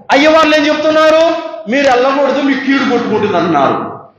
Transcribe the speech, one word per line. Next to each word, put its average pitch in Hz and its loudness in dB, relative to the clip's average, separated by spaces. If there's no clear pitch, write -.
అయ్యవార్లు 302 4
ఏం 294 2
చెప్తున్నారు? 311 2
"మీరు 285 2
వెళ్ళకూడదు, 277 0
మీకు 277 -2
కీడు 262 -2
కొట్టుకుంటుంది" 202 -2
అంటున్నారు. 160 -2